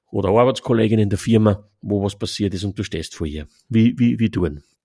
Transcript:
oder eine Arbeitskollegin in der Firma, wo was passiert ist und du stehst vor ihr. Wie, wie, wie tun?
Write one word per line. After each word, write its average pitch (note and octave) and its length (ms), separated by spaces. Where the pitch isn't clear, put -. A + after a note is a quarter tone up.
oder G2 180
eine G#2+ 100
Arbeitskollegin A2+ 600
in G#2 100
der G2 100
Firma, G#2+ 500
wo G2+ 220
was G2+ 140
passiert G2+ 360
ist F#2+ 120
und G2 120
du A2 60
stehst - 320
vor E2 120
ihr. D2 200
Wie, A2+ 280
wie, A#2+ 220
wie A2+ 100
tun? D2+ 320